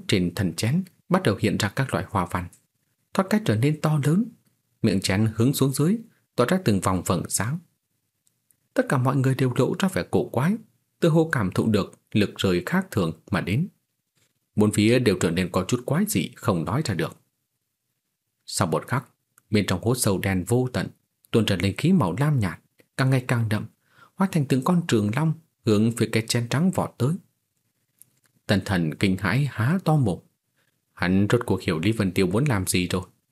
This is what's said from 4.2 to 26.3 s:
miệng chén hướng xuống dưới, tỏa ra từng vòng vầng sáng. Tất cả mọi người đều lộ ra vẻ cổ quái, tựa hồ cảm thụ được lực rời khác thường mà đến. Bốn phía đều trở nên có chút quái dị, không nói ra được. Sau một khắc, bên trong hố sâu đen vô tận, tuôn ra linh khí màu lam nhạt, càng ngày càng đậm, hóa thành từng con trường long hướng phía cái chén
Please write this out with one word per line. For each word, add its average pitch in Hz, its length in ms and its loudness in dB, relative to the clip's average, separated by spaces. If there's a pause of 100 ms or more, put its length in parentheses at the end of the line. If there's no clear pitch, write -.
miệng 98 200 2
chén 107 340 0
hướng 127 180 2
xuống 135 200 0
dưới, 165 240 0 (380)
tỏa 123 140 2
ra 185 160 2
từng 98 160 2
vòng 92 240 0
vầng 82 240 0
sáng. 127 300 -4 (1160)
Tất 254 160 0
cả 143 80 2
mọi 127 180 0
người 135 200 2
đều 127 200 0
lộ - 240 2
ra 196 80 0
vẻ 90 240 -2
cổ 98 180 0
quái, 160 260 0 (440)
tựa 175 100 4
hồ 160 220 4
cảm 110 200 -2
thụ - 160 0
được 101 320 0 (120)
lực 101 260 2
rời 90 280 2
khác 185 260 -2
thường 82 220 -2 (180)
mà 85 100 -2
đến. 107 260 -2 (880)
Bốn 107 160 4
phía 110 280 4
đều 107 200 2
trở 90 120 0
nên 87 200 -2
có 90 160 -2
chút - 180 -2
quái 170 220 0
dị, - 280 -2
không 87 300 -2
nói 107 200 -2
ra 107 80 -2
được. 80 240 -6 (1300)
Sau - 220 -2
một 78 200 -2
khắc, 127 200 -4 (420)
bên 104 160 2
trong 92 180 -2
hố 117 120 0
sâu 101 220 0
đen 95 300 -2
vô 123 260 0
tận, 90 140 -4 (440)
tuôn 117 140 2
ra 98 100 0
linh 92 220 -2
khí 175 160 2
màu 101 260 2
lam 143 200 2
nhạt, 90 200 -2 (380)
càng 135 120 2
ngày 131 180 0
càng 117 220 0
đậm, 107 160 -2 (500)
hóa 190 160 0
thành 147 140 0
từng 135 180 0
con 180 240 2
trường 104 280 2
long 156 180 0 (320)
hướng 110 260 4
phía 113 200 -2
cái 107 160 0
chén 120 220 -2